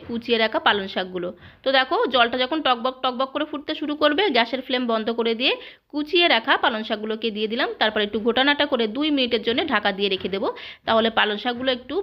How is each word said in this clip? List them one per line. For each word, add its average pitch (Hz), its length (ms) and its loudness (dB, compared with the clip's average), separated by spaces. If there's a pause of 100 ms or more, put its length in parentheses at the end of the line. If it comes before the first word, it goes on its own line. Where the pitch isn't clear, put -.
কুচিয়ে 233 320 -2
রাখা 220 220 2
পালং 208 280 2
শাকগুলো। 185 420 -6 (320)
তো - 100 -2
দেখো, 269 240 2 (180)
জলটা 240 300 4
যখন 311 240 -2
টকবক 254 340 0
টকবক 262 300 -2
করে 302 140 -2
ফুটতে 302 300 -8
শুরু 294 200 -4
করবে, 302 280 2 (120)
গ্যাসের 240 260 2
ফ্লেম 254 260 -2
বন্ধ 220 240 0
করে 233 240 0
দিয়ে 269 180 0 (360)
কুচিয়ে 302 380 2
রাখা 254 260 4 (100)
পালং 240 200 0
শাকগুলোকে 220 480 -4
দিয়ে 214 160 -4
দিলাম। 233 220 -2 (100)
তারপর 220 280 2
একটু 214 180 -4
ঘোটানাটা 277 400 2
করে 254 220 0
দুই 269 280 -2
মিনিটের 247 320 0
জন্য 233 200 0
ঢাকা 214 300 2
দিয়ে 202 160 0
রেখে 190 160 -4
দেবো, 196 180 -2 (380)
তাহলে 226 320 4
পালং 208 260 2
শাকগুলো 247 340 -2
একটু 262 260 -10